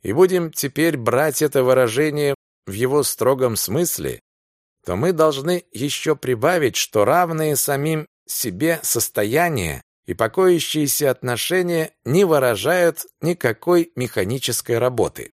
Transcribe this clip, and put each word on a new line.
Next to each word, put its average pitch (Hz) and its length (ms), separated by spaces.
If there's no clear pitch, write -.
и 95 100
будем 175 380
теперь 151 460
брать 127 440
это 143 220
выражение 135 720
в 95 60
его 127 300
строгом 127 540
смысле, 90 640
то 87 120
мы 160 160
должны 156 600
ещё 143 440
прибавить, 131 600
что - 280
равные 156 520
самим 151 500
себе 143 560
состояния 110 1000
и - 80
покоящиеся 151 960
отношения 165 840
не 165 200
выражают 151 800
никакой 170 760
механической 117 840
работы. 117 580